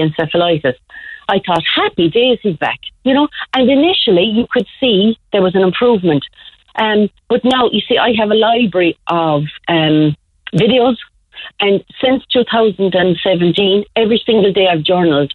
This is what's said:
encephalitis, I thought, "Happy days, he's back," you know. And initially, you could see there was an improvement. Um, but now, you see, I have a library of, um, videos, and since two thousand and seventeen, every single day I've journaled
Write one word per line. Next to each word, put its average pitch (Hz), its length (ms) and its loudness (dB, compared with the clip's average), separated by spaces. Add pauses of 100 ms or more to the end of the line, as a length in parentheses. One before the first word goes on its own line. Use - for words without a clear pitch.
encephalitis, 160 680 -2 (580)
I 196 140 0
thought, 170 160 -2 (140)
"Happy 302 340 0
days, 240 320 0
he's 185 160 -2
back," 127 220 -6 (240)
you 262 100 0
know. 285 140 2 (260)
And 254 160 2
initially, 277 540 2
you 226 260 -2
could 247 160 -2 (140)
see 220 360 2 (160)
there 196 120 0
was 180 100 0
an 190 80 2
improvement. 185 640 0 (500)
Um, 214 320 0 (200)
but 240 160 0
now, 254 280 0
you 214 160 -2
see, 240 120 0
I 233 180 0
have 214 140 0
a - 20 2
library 214 720 0
of, 156 380 0 (240)
um, 156 480 2 (400)
videos, 233 400 2 (640)
and 202 240 0 (200)
since 262 200 0 (100)
two 240 120 0
thousand 196 500 0
and 180 260 2
seventeen, 190 600 0 (120)
every 226 300 2
single 208 260 2
day 185 180 2
I've 165 120 0
journaled 160 540 0